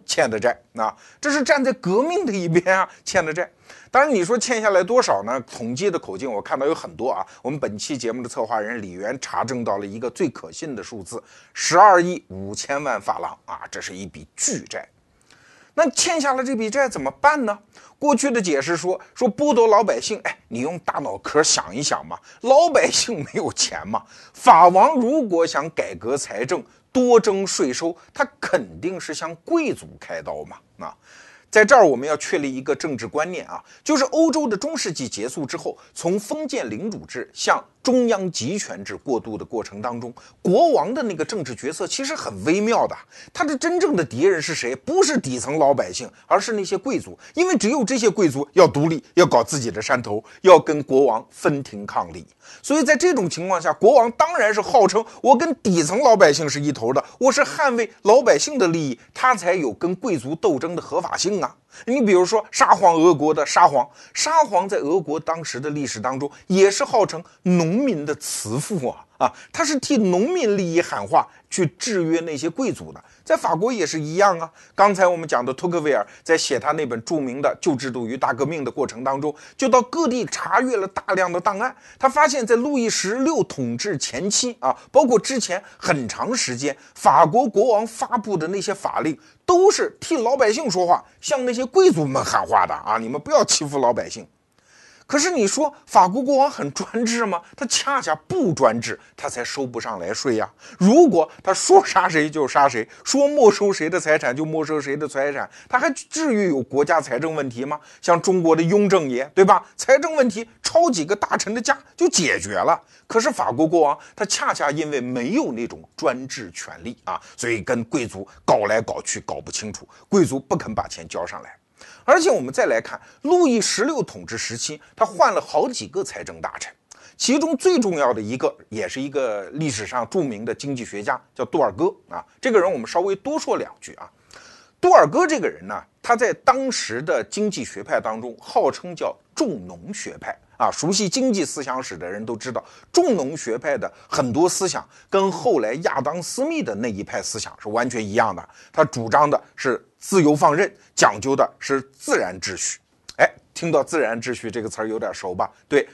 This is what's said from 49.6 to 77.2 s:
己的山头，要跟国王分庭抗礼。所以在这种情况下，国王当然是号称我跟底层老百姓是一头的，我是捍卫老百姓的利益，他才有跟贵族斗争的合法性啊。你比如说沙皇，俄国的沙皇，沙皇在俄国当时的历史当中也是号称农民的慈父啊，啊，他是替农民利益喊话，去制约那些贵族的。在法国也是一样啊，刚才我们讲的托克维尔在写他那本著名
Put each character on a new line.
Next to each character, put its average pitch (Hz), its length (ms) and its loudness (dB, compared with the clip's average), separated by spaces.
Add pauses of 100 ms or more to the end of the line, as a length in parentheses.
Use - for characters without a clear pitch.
己 117 100 -6
的 98 120 -6
山 123 200 0
头， 107 220 -6 (160)
要 185 180 10
跟 147 260 -2
国 135 200 4
王 117 260 0
分 143 320 -2
庭 104 240 -14
抗 98 240 -6
礼。 82 160 -16 (360)
所 294 160 0
以 320 40 2
在 294 140 4
这 349 180 2
种 202 140 0
情 165 180 -8
况 185 140 0
下， 160 140 -2
国 240 220 6
王 233 160 6
当 320 260 2
然 214 140 2
是 208 100 -2
号 233 240 4
称 220 180 0 (160)
我 254 160 6
跟 320 200 0
底 175 260 2
层 175 160 -2
老 247 180 6
百 170 160 8
姓 147 160 -4
是 143 100 -4
一 147 140 -2
头 113 180 -4
的， 135 140 0 (140)
我 262 120 4
是 277 120 2
捍 277 340 -2
卫 226 160 -4 (100)
老 226 200 6
百 196 160 4
姓 294 200 -4
的 196 100 2
利 165 120 0
益， 135 180 -4 (140)
他 254 220 2
才 175 180 0
有 160 220 -2
跟 175 220 -4
贵 190 200 -2
族 131 200 -8
斗 160 220 0
争 165 160 -6
的 156 60 -8
合 156 220 -4
法 - 160 -6
性 185 240 -4
啊。 123 120 -4 (320)
你 262 140 0
比 208 120 2
如 180 120 6
说 208 280 0
沙 - 160 4
皇， 190 260 6
俄 165 180 6
国 151 220 0
的 151 100 -2
沙 175 220 6
皇， 139 200 2 (280)
沙 311 280 2
皇 196 260 -2
在 196 80 -2
俄 160 240 0
国 151 180 -4
当 160 260 -6
时 123 140 -10
的 143 120 -8
历 147 140 -6
史 113 140 -8
当 127 200 -4
中 143 120 -6 (160)
也 190 240 6
是 196 140 -2
号 226 200 2
称 165 180 -4 (200)
农 180 240 2
民 190 400 -2
的 147 80 -2
慈 - 460 -8
父 151 280 -6
啊， - 160 -10 (140)
啊， 127 160 0 (180)
他 330 120 -2
是 294 160 -2
替 - 160 0
农 208 360 2
民 247 240 0
利 175 160 -2
益 165 80 2
喊 131 240 -4
话， 131 220 2 (240)
去 185 160 0
制 190 380 -4
约 165 160 0
那 165 160 -8
些 139 120 -4
贵 233 220 -4
族 80 220 -10
的。 - 120 -20 (200)
在 - 100 0
法 - 220 0
国 214 160 -2
也 208 120 -2
是 151 140 -4
一 156 180 -6
样 190 220 4
啊， 165 100 -10 (260)
刚 202 200 4
才 185 100 2
我 180 120 4
们 165 100 -8
讲 131 180 0
的 127 80 -2
托 156 160 -4
克 175 120 -2
维 151 120 0
尔 107 140 0 (160)
在 165 160 2
写 127 220 -2
他 135 120 -2
那 156 140 -4
本 117 180 -6
著 165 140 -2
名 131 240 -6